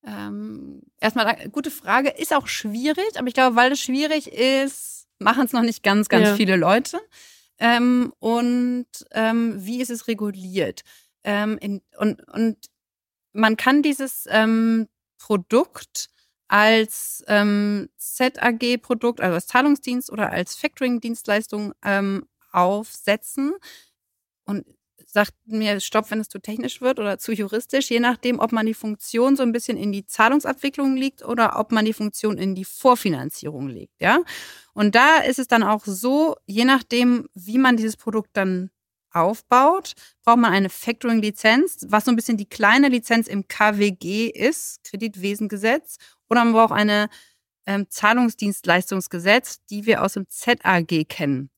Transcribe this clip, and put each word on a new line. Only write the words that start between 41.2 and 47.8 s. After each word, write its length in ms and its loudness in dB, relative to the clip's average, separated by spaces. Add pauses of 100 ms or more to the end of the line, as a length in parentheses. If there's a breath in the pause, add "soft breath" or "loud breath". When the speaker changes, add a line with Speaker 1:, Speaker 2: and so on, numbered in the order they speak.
Speaker 1:
was 160 2
so 60 2
ein 40 4
bisschen 220 -2
die 80 -6
kleine 440 4
Lizenz 380 0
im 200 -6
K 300 0
W 140 2
G 360 -4
ist, 560 -4
Kreditwesengesetz, 1120 -4 (320 soft breath)
oder 140 4
man 100 4
braucht 200 6
eine, 360 2 (560 soft breath)
ähm, 240 -2